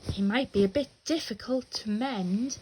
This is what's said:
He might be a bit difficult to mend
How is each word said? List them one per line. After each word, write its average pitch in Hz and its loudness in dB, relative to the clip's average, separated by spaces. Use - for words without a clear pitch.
He - -2
might 220 2
be 202 4
a 196 6
bit 269 0
difficult 254 -2
to - -6
mend 220 0